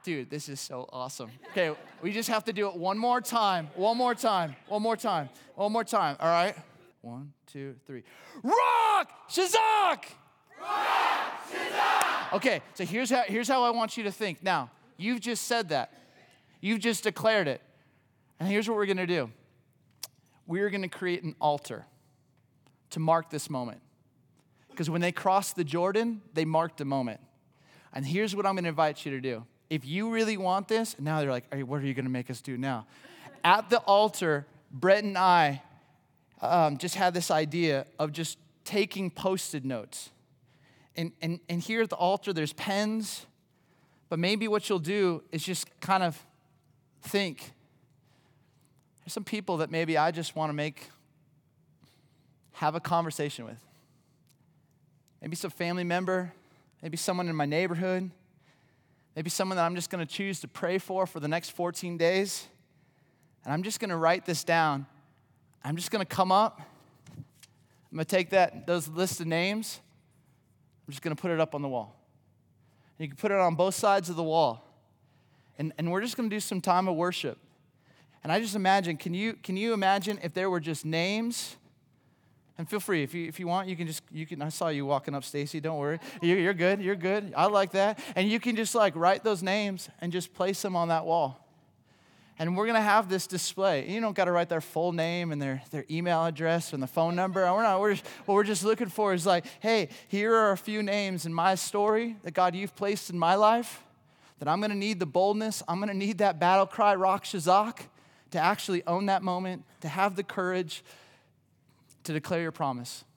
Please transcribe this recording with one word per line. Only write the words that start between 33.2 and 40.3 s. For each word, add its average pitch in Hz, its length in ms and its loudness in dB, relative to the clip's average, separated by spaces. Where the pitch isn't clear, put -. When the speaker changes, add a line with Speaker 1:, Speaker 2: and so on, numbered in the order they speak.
Speaker 1:
At 185 260 6
the 233 100 6
altar, 196 680 4
Brett 185 320 4
and 196 140 -2
I, 175 460 6
um, 151 360 4
just 175 180 -4
had 185 180 2
this 175 180 -2
idea 156 560 0
of 151 140 -2
just 156 260 -6
taking 196 460 -2
Post-it 165 560 -4
notes. 123 460 -8